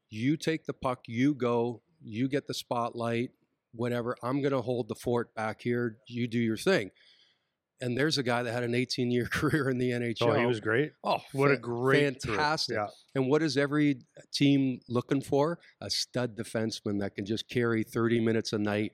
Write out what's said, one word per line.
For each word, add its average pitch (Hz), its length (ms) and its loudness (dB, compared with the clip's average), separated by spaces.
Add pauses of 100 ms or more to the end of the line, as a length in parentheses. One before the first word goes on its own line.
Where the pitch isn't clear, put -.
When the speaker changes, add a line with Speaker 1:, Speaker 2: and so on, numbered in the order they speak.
(100)
Speaker 1:
you 123 260 0
take 160 300 -2
the 139 60 -6
puck, 127 340 -4
you 127 280 2
go, 120 480 0 (200)
you 113 260 -4
get 127 200 -4
the 123 60 -8
spotlight, 117 760 -4 (420)
whatever. 120 500 -4
I'm 131 200 -2
gonna 135 200 0
hold 120 260 -4
the 110 80 -6
fort 120 380 -2
back 110 280 -6
here. 120 360 -2 (100)
You 120 180 -4
do 117 140 -2
your 110 160 2
thing." 135 340 2 (880)
And 120 180 -2
there's 147 180 2
a 143 60 -2
guy 120 220 0
that 113 80 -4
had 123 120 -2
an 117 120 0
eighteen-year 123 500 0
<laughs> - 60 -10
career 147 380 2
in 127 80 -2
the 123 140 0
N 120 120 -2
H 117 180 -4
L. 120 100 4
Speaker 2:
Oh, 107 60 4
he 120 80 2
was 120 140 0
great. 120 320 2 (100)
Speaker 1:
Oh, - 160 2 (140)
Speaker 2:
What 139 180 4
a 139 40 6
Speaker 1:
fan-, 123 80 0
Speaker 2:
great 131 600 2
career. 113 140 -2
Speaker 1:
fantastic. 151 400 0
Speaker 2:
Yeah. 104 120 -2 (280)
Speaker 1:
And 131 120 2
what 151 140 4
is 143 140 0
every 143 440 2 (320)
team 135 560 4
looking 123 340 0
for? 147 360 0 (220)
A 101 100 -8
stud 123 460 -4
defenseman 110 640 -4
that 98 160 -6
can 104 80 -6
just 104 240 -6
carry 117 340 0
thirty 117 380 2
minutes 113 320 2
a 113 60 -2
night, 104 360 0